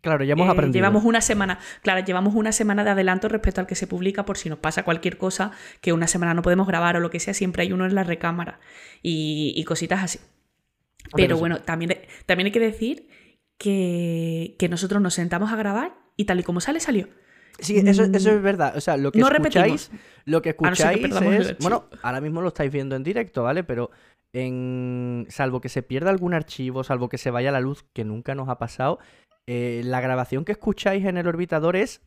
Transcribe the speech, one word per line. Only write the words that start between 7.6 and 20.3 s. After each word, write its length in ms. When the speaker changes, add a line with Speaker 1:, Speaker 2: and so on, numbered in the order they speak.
Speaker 2:
hay 80
uno 140
en 100
la 80
recámara 560
y, 540
y 80
cositas 400
así. 160
Speaker 1:
Hombre, 180
Speaker 2:
Pero 80
Speaker 1:
no 60
sé. 20
Speaker 2:
bueno, 240
también, 340
también 180
hay 60
que 80
decir 500
que, 1000
que 100
nosotros 320
nos 140
sentamos 360
a 40
grabar 400
y 100
tal 140
y 40
como 180
sale, 180
salió. 280
Speaker 1:
Sí, 180
eso, 260
eso 280
Speaker 2:
Mm, 60
Speaker 1:
es 40
verdad. 360
O 40
sea, 160
lo 140
que 80
Speaker 2:
no 80
Speaker 1:
escucháis, 640
Speaker 2:
repetimos. 20
Speaker 1:
lo 180